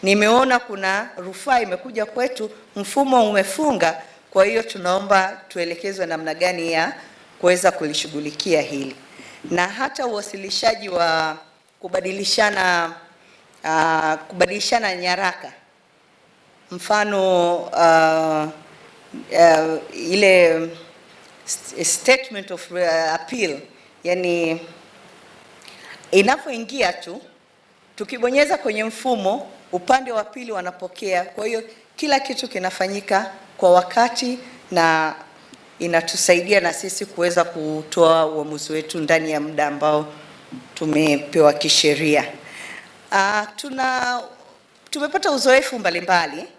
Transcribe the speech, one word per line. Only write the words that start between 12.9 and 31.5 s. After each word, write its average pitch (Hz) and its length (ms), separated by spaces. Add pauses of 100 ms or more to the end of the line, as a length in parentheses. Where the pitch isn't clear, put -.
ah, 160 520 (120)
kubadilishana 190 680
nyaraka. 180 560 (1160)
Mfano, 208 500 (560)
ah, 160 720 (920)
ah, 160 360 (180)
ile 175 720 (800)
st-, - 380
statement 226 680
of, 175 220
ah, 160 420
appeal, 175 440 (460)
yani, 175 560 (1500)
inapoingia 226 800
tu, - 300 (760)
tukibonyeza 254 600
kwenye 214 260
mfumo, 214 680 (220)
upande 247 400
wa 214 120
pili 233 280
wanapokea. 180 720
Kwa 208 220
hiyo 226 160 (340)